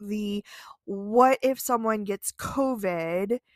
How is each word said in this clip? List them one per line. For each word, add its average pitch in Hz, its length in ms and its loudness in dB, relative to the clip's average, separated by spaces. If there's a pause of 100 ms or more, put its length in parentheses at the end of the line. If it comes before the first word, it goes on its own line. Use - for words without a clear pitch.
the 208 420 -4 (400)
"what 226 580 4
if 262 180 2
someone 220 440 -2
gets 196 300 -6
covid 202 1040 -2 (160)